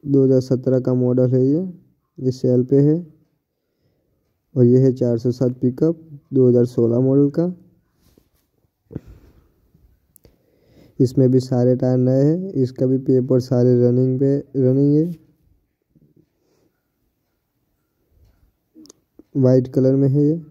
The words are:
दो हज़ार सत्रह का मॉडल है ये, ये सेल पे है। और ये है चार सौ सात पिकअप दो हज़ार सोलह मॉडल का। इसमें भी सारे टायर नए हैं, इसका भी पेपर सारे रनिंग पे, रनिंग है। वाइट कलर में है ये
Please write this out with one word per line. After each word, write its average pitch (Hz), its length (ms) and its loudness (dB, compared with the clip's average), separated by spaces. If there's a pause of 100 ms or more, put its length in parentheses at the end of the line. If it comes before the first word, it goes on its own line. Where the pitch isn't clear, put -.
दो 139 200 2
हज़ार 131 180 4
सत्रह 127 380 -2
का 127 140 -4
मॉडल 123 380 0
है 131 100 0
ये, 139 180 0 (580)
ये 127 140 -4
सेल 127 320 0
पे 139 160 2
है। 147 160 2 (1600)
और 127 80 4
ये 123 160 4
है 131 140 2
चार 120 240 -2
सौ 123 140 -4
सात 123 280 -2
पिकअप 156 400 -2 (340)
दो 131 160 4
हज़ार 120 160 4
सोलह 117 340 -2
मॉडल 139 300 2
का। 165 160 -4 (3500)
इसमें 131 320 2
भी 127 80 2
सारे 127 360 0
टायर 127 240 -2
नए 131 240 0
हैं, 180 300 -2
इसका 131 320 -4
भी 131 140 0
पेपर 131 420 0
सारे 123 380 0
रनिंग 127 400 0
पे, 139 180 0
रनिंग 139 580 0
है। 156 100 2 (4000)
वाइट 127 320 2
कलर 131 260 0
में 139 140 0
है 143 140 0
ये 160 280 -2